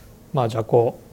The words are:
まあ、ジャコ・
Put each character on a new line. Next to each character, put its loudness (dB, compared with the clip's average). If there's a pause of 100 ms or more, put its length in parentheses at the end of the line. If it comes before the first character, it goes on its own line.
(340)
ま 0
あ、 0
ジ -6
ャ -2
コ・ 0 (140)